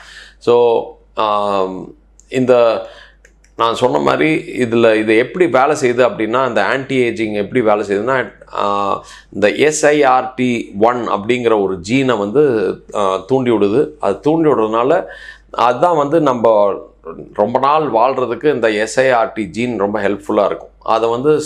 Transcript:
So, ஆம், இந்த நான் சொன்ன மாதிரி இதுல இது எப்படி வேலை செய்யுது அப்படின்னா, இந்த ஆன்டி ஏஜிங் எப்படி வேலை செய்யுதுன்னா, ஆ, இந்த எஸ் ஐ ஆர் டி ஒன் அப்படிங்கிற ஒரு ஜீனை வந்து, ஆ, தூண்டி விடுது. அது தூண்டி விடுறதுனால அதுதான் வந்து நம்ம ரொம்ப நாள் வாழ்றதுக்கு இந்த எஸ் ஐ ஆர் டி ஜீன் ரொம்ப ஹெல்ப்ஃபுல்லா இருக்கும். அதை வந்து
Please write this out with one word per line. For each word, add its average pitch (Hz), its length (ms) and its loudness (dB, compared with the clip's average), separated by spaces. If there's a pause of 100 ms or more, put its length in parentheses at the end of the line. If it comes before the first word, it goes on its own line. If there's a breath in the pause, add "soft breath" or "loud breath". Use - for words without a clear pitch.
(380 loud breath)
So, 120 460 2 (300)
ஆம், 101 800 -2 (360)
இந்த 120 580 2 (720 loud breath)
நான் 117 180 0
சொன்ன 127 240 0
மாதிரி 143 460 0 (140)
இதுல 113 360 2
இது 107 220 2
எப்படி 170 300 2
வேலை 139 340 2
செய்யுது 123 300 2
அப்படின்னா, 110 380 -2
இந்த 107 180 0
ஆன்டி 127 420 -2
ஏஜிங் 107 240 -4
எப்படி 104 280 -2
வேலை 107 260 2
செய்யுதுன்னா, 107 460 -2 (220)
ஆ, 101 500 -2 (260 loud breath)
இந்த 101 200 0
எஸ் 151 360 0
ஐ 147 160 2
ஆர் 127 320 2
டி 123 460 -4
ஒன் 117 280 0
அப்படிங்கிற 110 540 0
ஒரு 95 260 -4
ஜீனை 127 300 0
வந்து, 107 560 0 (200)
ஆ, 98 220 0
தூண்டி 127 340 -2
விடுது. 107 400 2 (100)
அது 95 200 -2
தூண்டி 156 280 0
விடுறதுனால 120 560 0 (460 loud breath)
அதுதான் 127 460 2
வந்து 147 240 0
நம்ம 113 540 2 (580)
ரொம்ப 117 260 0
நாள் 143 320 0
வாழ்றதுக்கு 123 640 0
இந்த 113 160 0
எஸ் 110 300 0
ஐ 131 100 2
ஆர் 113 220 2
டி 107 140 -6
ஜீன் 113 320 -4
ரொம்ப 104 220 -2
ஹெல்ப்ஃபுல்லா 101 440 0
இருக்கும். - 340 -4
அதை 113 320 0
வந்து 135 340 0